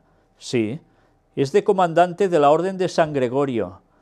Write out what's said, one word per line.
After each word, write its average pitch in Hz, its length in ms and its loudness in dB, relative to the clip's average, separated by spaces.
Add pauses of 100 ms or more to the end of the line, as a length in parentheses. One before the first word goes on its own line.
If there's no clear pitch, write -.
(380)
"Sí. 117 420 -4 (560)
Es 139 160 -4
de 202 120 2
comandante 180 680 2
de 170 100 2
la 143 100 6
Orden 180 280 0
de 180 120 -2
San 151 240 0
Gregorio. 123 680 -4 (200)